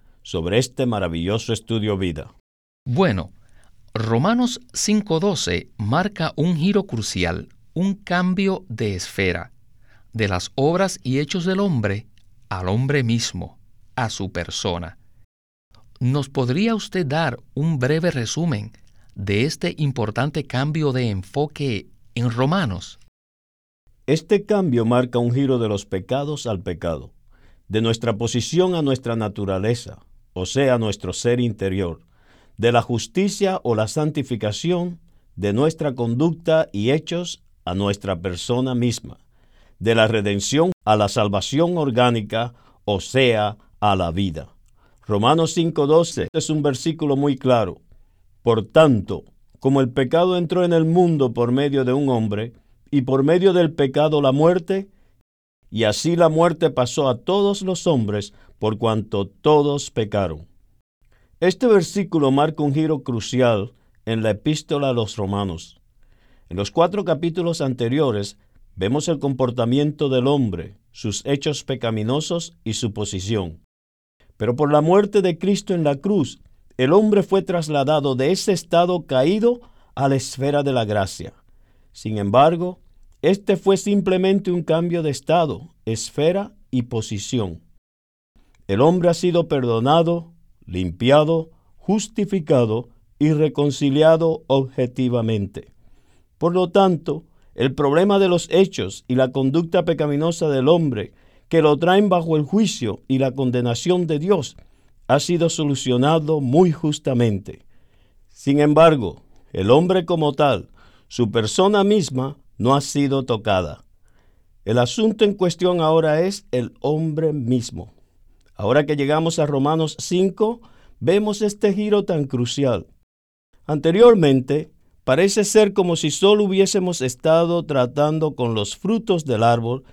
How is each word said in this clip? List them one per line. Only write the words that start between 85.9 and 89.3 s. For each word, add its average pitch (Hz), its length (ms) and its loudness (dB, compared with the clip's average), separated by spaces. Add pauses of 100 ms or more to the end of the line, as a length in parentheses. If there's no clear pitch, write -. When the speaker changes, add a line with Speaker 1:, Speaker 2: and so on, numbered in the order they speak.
Speaker 1:
y 127 120 -2
posición. 110 800 -6 (1080)
El 98 140 0
hombre 170 300 4
ha 170 40 2
sido 170 320 0